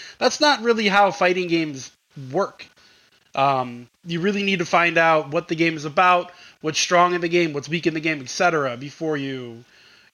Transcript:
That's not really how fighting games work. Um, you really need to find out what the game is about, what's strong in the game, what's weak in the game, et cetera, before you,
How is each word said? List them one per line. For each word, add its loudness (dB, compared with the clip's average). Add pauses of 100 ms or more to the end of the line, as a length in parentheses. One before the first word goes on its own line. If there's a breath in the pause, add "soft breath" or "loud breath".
(200 loud breath)
That's 0
not 2
really 0
how 4
fighting 0
games -4 (400)
work. -6 (680 soft breath)
Um, 0 (180)
you -6
really -2
need 0
to -4
find 2
out 4
what -4
the -4
game 0
is -10
about, 2 (300 loud breath)
what's -4
strong 4
in -2
the -2
game, 0
what's -8
weak -4
in 0
the -6
game, -4
et -14
cetera, 0
before -6
you, -10 (500 soft breath)